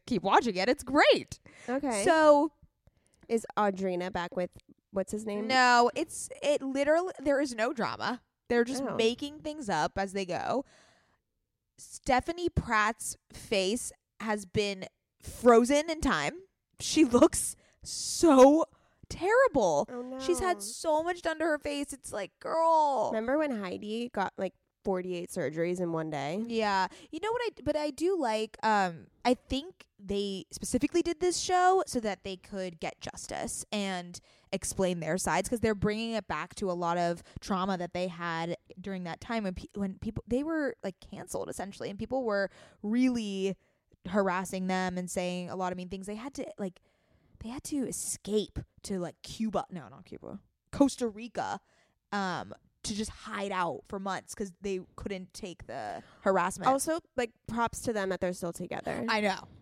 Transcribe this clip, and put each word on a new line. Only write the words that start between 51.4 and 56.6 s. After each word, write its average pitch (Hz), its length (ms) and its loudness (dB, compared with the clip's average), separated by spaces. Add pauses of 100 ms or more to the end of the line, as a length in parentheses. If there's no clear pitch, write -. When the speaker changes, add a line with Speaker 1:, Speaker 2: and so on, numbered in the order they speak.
Speaker 1:
um, 180 420 -4 (300)
to - 140 -6
just 214 160 -4
hide 202 400 -8
out 180 360 -4
for 196 120 -8
months 190 340 -6
'cause 196 160 -8 (100)
they 190 200 -4 (160)
couldn't 185 360 -10
take - 360 -14
the 110 340 -8 (200)
harassment. 190 460 2